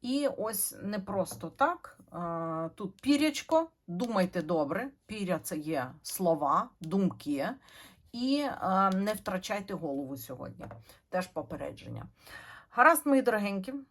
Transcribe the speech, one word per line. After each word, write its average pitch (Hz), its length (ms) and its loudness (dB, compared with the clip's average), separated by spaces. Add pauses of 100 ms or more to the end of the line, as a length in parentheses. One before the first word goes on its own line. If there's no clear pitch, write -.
І 269 340 0
ось 214 460 -2
не 202 160 -4
просто 190 520 -4
так, - 480 0 (120)
а, 165 640 -4
тут 190 260 -10
пірячко, 302 720 2 (160)
думайте 185 560 0
добре, 165 480 0 (160)
піря — 185 360 -2
це - 140 -6
є 147 360 -2 (100)
слова, 165 680 2 (120)
думки, 160 680 0 (640)
і, 262 280 0
е, 196 540 2
не 196 180 0
втрачайте 202 600 -4
голову 139 420 -4
сьогодні, - 500 -12 (420)
теж 180 180 -2
попередження. 139 800 -10 (640)
Гаразд, 311 360 8
мої 269 160 6
дорогенькі 202 520 0 (160)